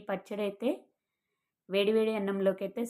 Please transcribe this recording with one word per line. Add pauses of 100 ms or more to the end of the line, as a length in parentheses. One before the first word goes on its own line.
పచ్చడి
అయితే (1040)
వేడివేడి
అన్నంలోకి
అయితే